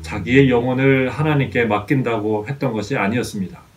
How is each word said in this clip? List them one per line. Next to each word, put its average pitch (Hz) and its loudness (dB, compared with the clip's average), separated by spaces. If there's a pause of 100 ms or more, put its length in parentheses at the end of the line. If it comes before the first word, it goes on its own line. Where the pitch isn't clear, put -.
자기의 127 4
영혼을 127 2
하나님께 139 0
맡긴다고 107 -2
했던 139 -4
것이 107 -4
아니었습니다. 104 -4 (160)